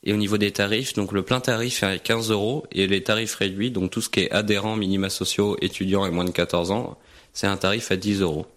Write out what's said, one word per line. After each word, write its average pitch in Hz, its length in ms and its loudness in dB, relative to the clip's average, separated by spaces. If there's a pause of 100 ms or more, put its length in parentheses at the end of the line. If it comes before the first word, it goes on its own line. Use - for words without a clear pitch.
Et 101 80 0
au 107 40 2
niveau 104 220 2
des 101 140 2
tarifs, 110 420 0
donc 98 160 0
le 98 120 0
plein 123 180 0
tarif 120 420 0
est 101 40 2
à 95 120 0
quinze 113 320 0
euros 110 400 0
et 95 160 2
les 95 160 2
tarifs 110 320 0
réduits, 101 380 -2
donc 92 180 0
tout 117 100 -2
ce - 80 -6
qui - 120 0
est 90 100 2
adhérent, 104 460 0
minima 98 340 0
sociaux, 101 500 0
étudiants 95 460 0
et 90 40 0
moins 90 140 0
de 90 60 0
quatorze 85 400 0
ans, 113 260 -2 (360)
c'est - 160 -2
un 98 80 2
tarif 98 340 0
à 98 60 2
dix 98 240 0
euros. 78 260 0 (100)